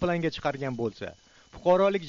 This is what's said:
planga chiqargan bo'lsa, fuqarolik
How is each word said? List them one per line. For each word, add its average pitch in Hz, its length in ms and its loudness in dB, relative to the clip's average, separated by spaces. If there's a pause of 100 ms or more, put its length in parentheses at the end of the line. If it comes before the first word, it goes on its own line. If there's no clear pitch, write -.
planga 170 320 0
chiqargan 139 480 -4
bo'lsa, 98 320 -6 (400)
fuqarolik 190 540 4